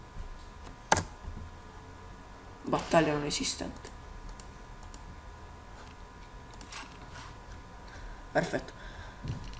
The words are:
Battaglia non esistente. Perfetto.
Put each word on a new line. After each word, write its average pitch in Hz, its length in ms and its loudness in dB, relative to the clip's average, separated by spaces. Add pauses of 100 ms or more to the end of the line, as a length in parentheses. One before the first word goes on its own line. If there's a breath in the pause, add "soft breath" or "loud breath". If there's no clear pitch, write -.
(2500)
Battaglia 151 520 8
non 147 100 4
esistente. - 680 4 (4000 loud breath)
Perfetto. - 420 6 (880 loud breath)